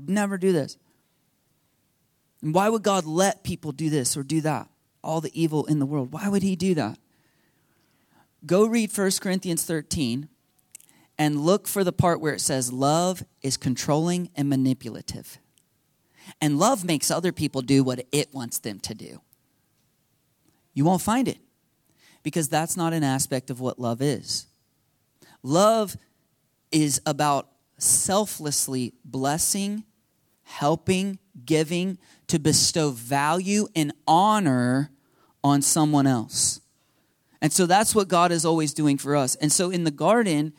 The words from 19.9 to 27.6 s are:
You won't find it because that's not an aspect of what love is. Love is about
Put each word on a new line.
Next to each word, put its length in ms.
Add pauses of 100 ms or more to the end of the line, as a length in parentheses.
You 100
won't 180
find 240
it 120 (840)
because 260
that's 280
not 160
an 100
aspect 480
of 100
what 180
love 240
is. 440 (960)
Love 540 (720)
is 360
about 420 (300)